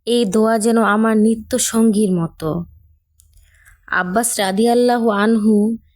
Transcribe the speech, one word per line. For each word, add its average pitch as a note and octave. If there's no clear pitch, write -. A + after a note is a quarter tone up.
এই A#3+
দোয়া A3
যেন A3+
আমার A3
নিত্য A3+
সঙ্গীর A3
মতো। E3+
আব্বাস F#3
রাদিয়াল্লাহু A#3
আনহু G#3+